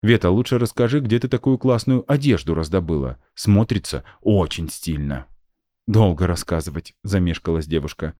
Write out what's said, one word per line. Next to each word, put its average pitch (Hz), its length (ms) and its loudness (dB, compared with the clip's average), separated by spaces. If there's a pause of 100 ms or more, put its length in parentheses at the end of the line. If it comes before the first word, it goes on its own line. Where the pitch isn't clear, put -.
«Вета, 107 280 4
лучше 120 280 2
расскажи, 120 420 0
где 117 180 0
ты 127 100 -2
такую 131 280 0
классную 127 540 0
одежду 135 440 2
раздобыла. 78 640 -2 (160)
Смотрится 101 680 0 (160)
очень 85 480 0
стильно». 71 580 -6 (600)
«Долго 98 400 2
рассказывать», 82 760 -6
замешкалась 87 640 -2
девушка. 76 540 -4